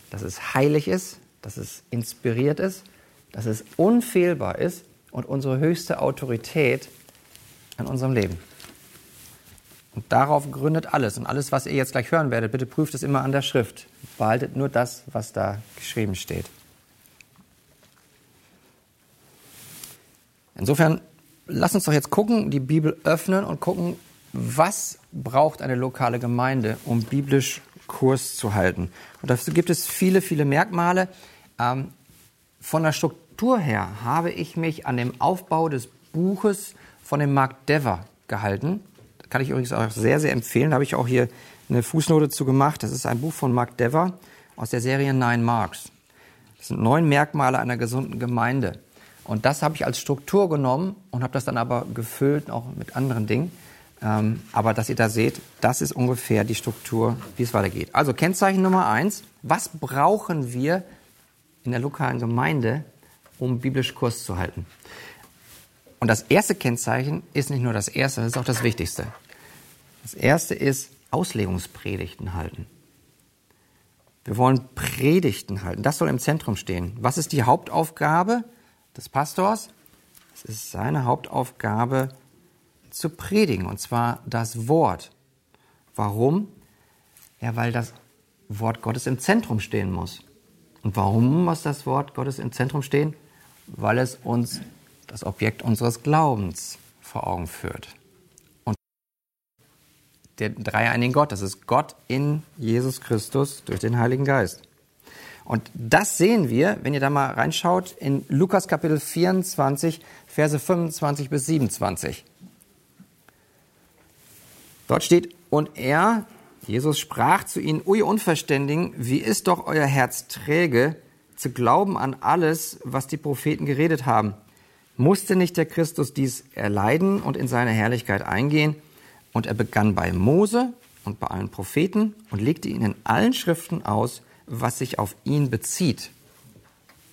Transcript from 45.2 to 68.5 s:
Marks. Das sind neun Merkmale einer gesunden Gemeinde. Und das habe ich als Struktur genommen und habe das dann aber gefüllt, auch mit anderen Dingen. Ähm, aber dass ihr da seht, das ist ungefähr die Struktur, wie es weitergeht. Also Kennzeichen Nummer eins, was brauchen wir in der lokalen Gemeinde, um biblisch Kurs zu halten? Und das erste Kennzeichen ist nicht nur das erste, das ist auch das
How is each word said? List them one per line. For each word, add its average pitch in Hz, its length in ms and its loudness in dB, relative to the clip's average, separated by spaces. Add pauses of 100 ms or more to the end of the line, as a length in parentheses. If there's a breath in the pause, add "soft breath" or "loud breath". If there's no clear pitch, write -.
Marks. 117 480 -2 (680 soft breath)
Das - 120 -16
sind - 120 -4
neun 139 260 4
Merkmale 143 520 4
einer 120 180 -2
gesunden 120 420 -4
Gemeinde. 120 640 -2 (440 loud breath)
Und 107 220 0
das 139 160 0
habe 156 120 2
ich - 120 -4
als 123 120 -2
Struktur 185 500 2
genommen 147 480 0 (140)
und 123 120 -4
habe 127 100 -4
das 135 120 -2
dann - 120 -4
aber 123 380 -2
gefüllt, 139 560 -2
auch 117 160 -6 (100)
mit - 180 -10
anderen 123 320 0
Dingen. 139 260 0 (500 loud breath)
Ähm, 107 400 0 (100)
aber 110 220 2
dass 110 140 -4
ihr 117 80 -4
da 113 120 4
seht, 113 320 0 (200)
das 123 200 2
ist 147 120 -2
ungefähr 123 520 0
die 113 100 -4
Struktur, 117 640 -2 (200)
wie 123 60 0
es 117 120 -2
weitergeht. 98 400 0
Also 143 180 2
Kennzeichen 190 480 2
Nummer 185 260 4
eins, 135 360 0 (200)
was 143 280 0
brauchen 147 800 0
wir 151 300 0 (840 loud breath)
in 123 60 -4
der 123 100 -2
lokalen 131 380 -2
Gemeinde, 123 680 0 (540 soft breath)
um 127 220 -2
biblisch 131 340 -2
Kurs - 300 -2
zu 92 120 -6
halten? 87 300 -6 (1300 loud breath)
Und 117 80 2
das 110 140 4
erste 196 320 4
Kennzeichen 127 680 -2 (100)
ist 139 160 -2
nicht 135 140 -2
nur 120 100 0
das 104 160 -2
erste, 135 320 0
das 117 120 -2
ist - 40 -2
auch 127 80 -4
das 117 180 0